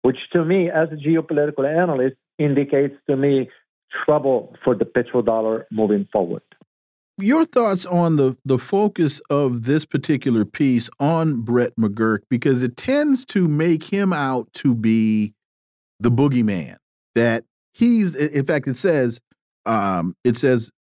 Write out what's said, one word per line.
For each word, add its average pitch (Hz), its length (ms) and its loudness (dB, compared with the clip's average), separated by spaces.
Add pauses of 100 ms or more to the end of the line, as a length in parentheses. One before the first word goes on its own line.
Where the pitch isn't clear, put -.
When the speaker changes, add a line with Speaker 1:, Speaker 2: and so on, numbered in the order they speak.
Speaker 1:
which 127 140 0 (140)
to 170 140 0
me, 180 240 2
as 160 220 0
a 156 40 -10
geopolitical 147 720 0
analyst, 147 480 0 (240)
indicates 143 560 0 (140)
to 135 80 0
me 135 320 0 (420)
trouble 135 720 0
for 127 100 2
the 101 120 0
petrodollar 113 840 -2
moving 104 440 0
forward. 92 280 -2 (760)
Speaker 2:
Your 262 260 2
thoughts 214 420 0
on 175 300 2
the, 131 300 2
the 131 140 2
focus 196 600 0 (100)
of 131 340 0
this 147 200 0
particular 123 640 -2
piece 127 440 0 (100)
on 156 420 0
Brett 120 340 0
McGurk, 110 440 -2 (100)
because 123 340 0
it 123 140 -6
tends 277 480 0
to 180 240 0
make 160 340 0
him 196 300 -2
out 131 400 -2
to 131 200 0
be 110 600 0 (680)
the 120 120 2
boogeyman, 117 680 0 (380)
that 113 280 2 (300)
he's, 226 420 2
in 143 300 -2
fact, 147 220 -2
it 127 100 -4
says, 135 420 0 (460)
um, 95 580 -2
it 120 140 2
says 123 340 0 (120)